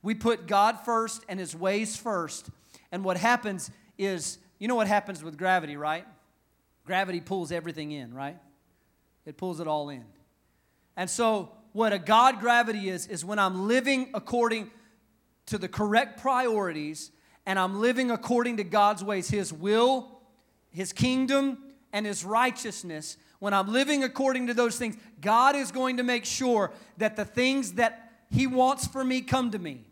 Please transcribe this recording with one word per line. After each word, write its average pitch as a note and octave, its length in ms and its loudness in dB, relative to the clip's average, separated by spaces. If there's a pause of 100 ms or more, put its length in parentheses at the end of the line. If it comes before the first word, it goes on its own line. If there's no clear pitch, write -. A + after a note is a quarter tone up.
We G#3+ 100 -2
put A3 320 0
God G#3 400 4
first A3+ 420 -2
and F#3+ 120 -8
his D#3+ 160 -10
ways G3+ 420 -2
first. F3 520 -6 (420)
And F#3+ 120 -6
what F#3 140 -2
happens G#3+ 540 0 (260)
is, F#3+ 400 -4 (220)
you G#3 80 -6
know B3 80 0
what G#3+ 120 2
happens G3 360 0
with D#3+ 120 -14
gravity, F3 400 0
right? D3+ 300 -4 (800)
Gravity F#3 340 0
pulls E3+ 320 -4
everything D#3 400 -6
in, B2+ 220 -12
right? C#3 240 -10 (880)
It D3+ 100 -16
pulls F3+ 240 -6
it E3 80 -6
all D3+ 220 -2
in. B2 160 -14 (920)
And F3+ 140 -4
so A3 420 0 (220)
what G#3+ 180 2
a G3+ 80 -2
God A3 400 6
gravity A3+ 500 2
is, F3+ 180 -8
is E3+ 180 -8
when G#3 140 -2
I'm F#3+ 280 2
living B3+ 460 2
according A3+ 580 -2 (760)
to G#3+ 100 -4
the F#3 100 -6
correct G#3+ 540 0
priorities G3+ 880 -2 (360)
and F#3+ 100 0
I'm F#3+ 240 0
living B3 300 2
according A#3+ 460 0
to G3+ 60 -4
God's G3+ 400 2
ways, G3 260 -4
his G3+ 220 -2
will, A3 720 2 (480)
his F#3 240 -10
kingdom, C4 640 2 (340)
and G#3 140 -4
his F#3+ 180 -6
righteousness. G3+ 920 -4 (220)
When G3 140 -2
I'm G3 180 2
living C4+ 320 2
according C4 440 0
to A#3+ 60 -2
those A3+ 240 2
things, A3+ 200 -6 (220)
God A#3 360 6
is C4+ 160 -4
going B3+ 260 -2
to B3 60 -2
make A#3+ 220 0
sure A#3+ 460 2 (260)
that G#3+ 180 0
the G#3 100 -4
things B3+ 480 0
that A3+ 300 0 (260)
he C4 160 2
wants B3+ 400 2
for C4+ 180 -4
me B3+ 180 0
come B3+ 300 0
to G3+ 80 -6
me C3+ 320 -12